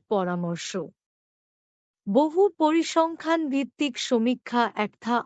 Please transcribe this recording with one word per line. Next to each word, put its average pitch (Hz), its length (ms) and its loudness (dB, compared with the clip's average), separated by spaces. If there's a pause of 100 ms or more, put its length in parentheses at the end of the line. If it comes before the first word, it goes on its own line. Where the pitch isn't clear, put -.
পরামর্শ। 175 680 -2 (1300)
বহু 311 400 4
পরিসংখ্যান 320 1000 0
ভিত্তিক 269 480 -4
সমীক্ষা 240 760 0
একটা 226 500 -4